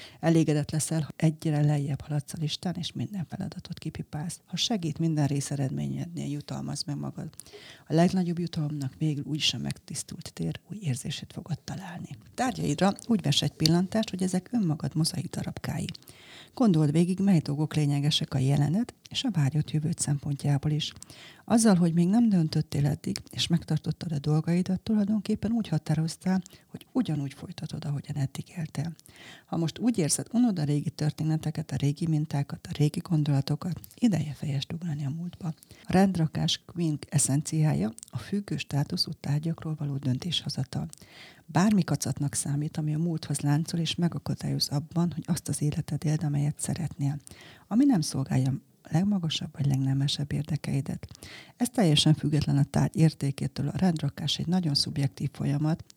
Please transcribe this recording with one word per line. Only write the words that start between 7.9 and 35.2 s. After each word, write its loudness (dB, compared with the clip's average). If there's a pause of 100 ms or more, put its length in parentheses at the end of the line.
legnagyobb 4
jutalomnak -4
végül 0
úgyis -2
a -4
megtisztult -8
tér -4 (100)
új -10
érzését -4
fogod -8
találni. -10 (240)
Tárgyaidra 0 (140)
úgy 2
ves 2
egy 0
pillantást, 2
hogy -4
ezek -2
önmagad 0
mozaik 0
darabkái. -6 (640)
Gondold 4
végig, 4
mely 6
dolgok 0
lényegesek 2
a 2
jelened 2 (160)
és -4
a 0
vágyott 2
jövőd 0
szempontjából 0
is. -2 (520)
Azzal, 6
hogy 4
még 4
nem 6
döntöttél 2
eddig, -2 (100)
és -4
megtartottad -2
a -2
dolgaidat, 0
tulajdonképpen 0
úgy 0
határoztál, 0 (260)
hogy -18
ugyanúgy -2
folytatod, -10
ahogyan -4
eddig -4 (140)
éltél. -6 (500)
Ha -6
most -2
úgy 0
érzed, 0
unod 2
a 0
régi 0
történeteket, -2
a -4
régi 0
mintákat, -2
a -8
régi 2
gondolatokat, 0 (160)
ideje 2
fejest -4
ugrani -4
a -2
múltba. -6 (300)